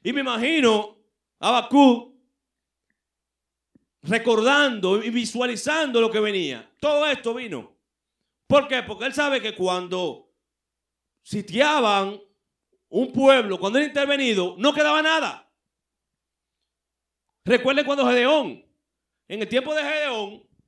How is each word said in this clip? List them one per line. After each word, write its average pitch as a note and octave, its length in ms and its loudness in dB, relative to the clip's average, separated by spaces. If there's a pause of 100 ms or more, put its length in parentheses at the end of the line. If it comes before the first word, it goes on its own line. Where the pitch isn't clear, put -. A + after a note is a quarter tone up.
y A#3+ 100 -4
me C#4 80 -2
imagino A#3+ 800 0 (400)
a F3+ 100 -2
Habacuc A#3+ 640 4 (1900)
recordando A3+ 1000 0
y A3+ 80 -6
visualizando B3 880 -2
lo A3+ 100 2
que G#3+ 100 -2
venía. F3 500 -4 (100)
Todo D4 260 0
esto B3+ 280 -4
vino. G3+ 380 -10 (800)
¿Por C#4+ 160 4
qué? C4 140 -2
Porque G3+ 240 -8
él C4+ 80 -6
sabe C#4+ 260 0
que G#3+ 140 -8
cuando F3+ 760 -4 (920)
sitiaban G#3 1000 0 (680)
un B3 200 -2
pueblo, B3 480 4
cuando G3+ 200 0
era D4 100 2
intervenido, C4+ 680 -2
no C#4 160 2
quedaba D4+ 260 2
nada. D#4 500 -2 (2000)
Recuerden B3+ 400 2
cuando C#4 200 0
Gedeón, B3 560 0 (680)
en G#3 120 -10
el G3+ 80 -6
tiempo C4 260 -2
de D4+ 80 -2
Gedeón, C4+ 640 -6 (220)